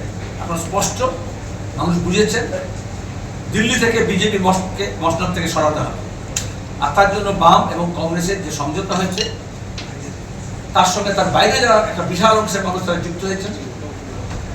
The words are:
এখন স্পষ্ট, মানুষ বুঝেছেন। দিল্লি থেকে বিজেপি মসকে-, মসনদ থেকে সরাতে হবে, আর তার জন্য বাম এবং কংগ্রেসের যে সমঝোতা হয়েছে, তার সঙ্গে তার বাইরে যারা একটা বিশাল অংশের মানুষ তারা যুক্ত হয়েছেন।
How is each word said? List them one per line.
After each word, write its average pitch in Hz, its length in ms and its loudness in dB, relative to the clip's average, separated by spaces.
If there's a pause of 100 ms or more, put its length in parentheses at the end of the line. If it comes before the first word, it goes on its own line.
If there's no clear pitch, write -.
(440)
এখন 170 140 -4
স্পষ্ট, - 440 -2 (720)
মানুষ 170 200 2
বুঝেছেন। 214 500 2 (1040)
দিল্লি - 280 2
থেকে 226 180 4
বিজেপি 196 400 2
মসকে-, 185 520 2 (100)
মসনদ 175 340 0
থেকে 160 140 -2
সরাতে 151 320 2
হবে, - 260 -4 (760)
আর - 140 2
তার 196 200 6
জন্য 202 160 0
বাম 175 440 6
এবং 170 220 -2
কংগ্রেসের 175 480 -2
যে 156 60 -6
সমঝোতা 160 440 -2
হয়েছে, 190 360 -2 (1400)
তার 190 100 8
সঙ্গে 202 280 2
তার 190 140 2
বাইরে 175 340 4
যারা 214 300 6
একটা 175 120 -2
বিশাল 214 360 4
অংশের 190 260 0
মানুষ 180 220 -2
তারা 170 120 0
যুক্ত 175 260 -4
হয়েছেন। 190 280 -4 (1040)